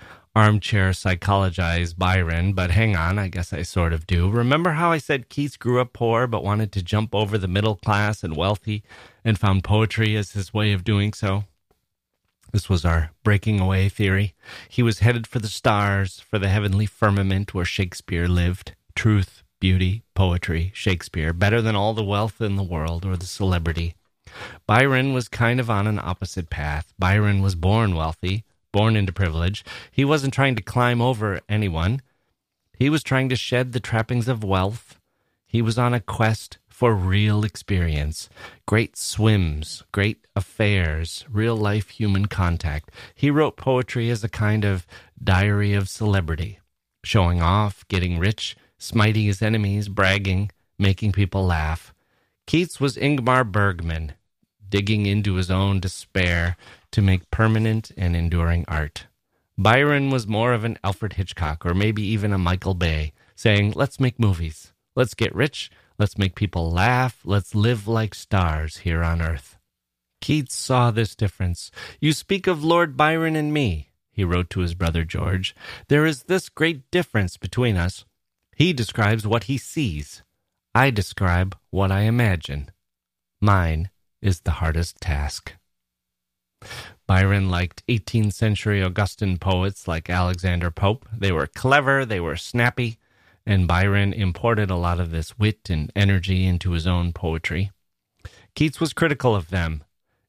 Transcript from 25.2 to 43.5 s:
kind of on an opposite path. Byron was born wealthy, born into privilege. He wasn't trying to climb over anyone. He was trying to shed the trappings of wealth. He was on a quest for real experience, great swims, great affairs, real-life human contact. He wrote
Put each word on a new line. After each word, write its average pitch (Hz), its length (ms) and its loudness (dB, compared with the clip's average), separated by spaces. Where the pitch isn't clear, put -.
kind 120 320 0
of 117 100 -4
on 101 160 2
an 107 140 0
opposite 90 500 -8
path. 76 480 -6
Byron 98 460 2
was 95 100 0
born 95 400 2
wealthy, 85 520 -4
born 110 240 2
into 95 180 0
privilege. 85 500 -2
He 131 120 0
wasn't 139 300 0
trying 135 220 2
to 110 80 -6
climb 120 400 2
over 107 440 -2
anyone. 104 540 0
He 135 100 4
was 151 140 0
trying 131 260 0
to 127 60 0
shed 123 380 -2
the 120 60 -4
trappings 113 480 -2
of 113 160 -4
wealth. 95 560 -2
He 117 160 0
was 113 160 0
on 123 160 2
a 120 60 0
quest - 580 -2
for 117 160 4
real 104 480 2
experience, 82 880 -2
great 107 300 0
swims, 92 960 0
great 101 420 -2
affairs, 90 960 -2
real-life 107 600 0
human 101 380 0
contact. 85 600 -2
He 143 160 0
wrote 147 280 2